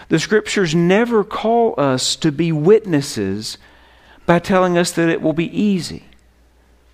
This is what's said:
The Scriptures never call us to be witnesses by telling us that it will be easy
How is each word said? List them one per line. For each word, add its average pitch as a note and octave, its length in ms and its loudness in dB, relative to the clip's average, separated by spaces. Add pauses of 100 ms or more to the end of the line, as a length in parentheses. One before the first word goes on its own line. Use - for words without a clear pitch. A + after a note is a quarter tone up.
The E3 100 2
Scriptures G3+ 560 0
never G3 500 2
call A3+ 540 0
us C3 380 0
to E3 140 0
be E3 220 -2
witnesses D3 1040 0 (680)
by E3+ 120 4
telling F#3 380 0
us E3+ 160 0
that E3 160 0
it E3 140 -2
will D#3 100 -2
be E3 260 -4
easy G3 460 -2 (880)